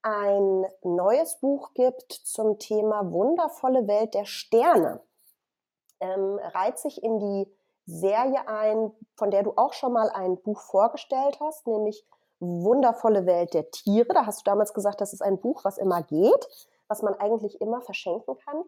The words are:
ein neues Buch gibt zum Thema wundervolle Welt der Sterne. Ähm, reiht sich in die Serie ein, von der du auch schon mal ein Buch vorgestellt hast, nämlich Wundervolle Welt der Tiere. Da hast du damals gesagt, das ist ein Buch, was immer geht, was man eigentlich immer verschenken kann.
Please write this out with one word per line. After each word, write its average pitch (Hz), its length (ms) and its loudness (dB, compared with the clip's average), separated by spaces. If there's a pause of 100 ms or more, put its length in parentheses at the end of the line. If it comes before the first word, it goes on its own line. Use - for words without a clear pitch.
ein 202 640 2 (160)
neues 196 580 2
Buch 277 340 -2
gibt 254 380 0
zum 214 460 -2
Thema 214 540 -2
wundervolle 262 760 0
Welt 208 280 0
der 208 120 -2
Sterne. 226 760 2 (1000)
Ähm, 196 380 -4 (160)
reiht 196 240 -2
sich - 240 -8
in 226 160 -2
die 202 280 -4 (400)
Serie 208 600 0
ein, 214 440 -2 (240)
von 208 140 0
der 196 120 2
du 214 140 -2
auch 247 160 2
schon 254 200 -4
mal 220 180 2
ein 185 300 -4
Buch 208 200 -6
vorgestellt 262 800 0
hast, 311 260 -8
nämlich 214 400 -4 (320)
Wundervolle 208 880 2
Welt 175 280 0
der 156 160 -2
Tiere. 226 420 2
Da 294 140 4
hast 208 140 -8
du - 40 -20
damals 202 300 0
gesagt, 202 260 -2
das 196 120 -4
ist 190 100 -10
ein 196 180 0
Buch, 247 240 -4
was 196 140 -4
immer 180 240 0
geht, 240 460 4 (400)
was 208 140 -6
man 202 120 -2
eigentlich 214 460 -4
immer 233 200 -4
verschenken 220 580 -8
kann. 302 300 -10